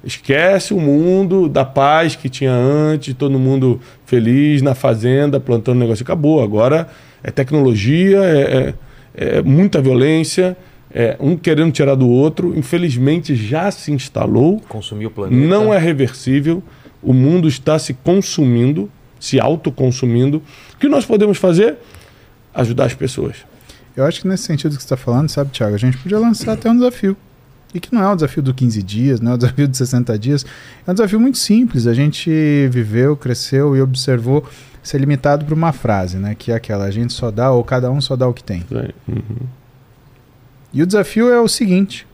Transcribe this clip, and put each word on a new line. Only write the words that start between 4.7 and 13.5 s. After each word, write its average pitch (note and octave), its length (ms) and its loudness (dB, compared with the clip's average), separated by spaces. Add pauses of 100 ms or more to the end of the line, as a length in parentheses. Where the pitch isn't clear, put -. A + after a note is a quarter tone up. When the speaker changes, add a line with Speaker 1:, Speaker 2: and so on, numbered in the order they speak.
Speaker 1:
fazenda, C3 640 0
plantando B2 420 0
negócio. A#2 220 0
Acabou. D#3 400 0
Agora B2 460 2 (340)
é - 80 -8
tecnologia, C#3+ 920 2
é, C#3 500 2 (400)
é, - 240 -2
é D3 40 0
muita E3 400 2
violência, D#3 760 2 (340)
é A2+ 300 0
um C#3 160 0
querendo D#3 360 2
tirar C#3 220 2
do C3 140 4
outro. D#3 480 2
Infelizmente D3+ 800 -2
já D3 340 -2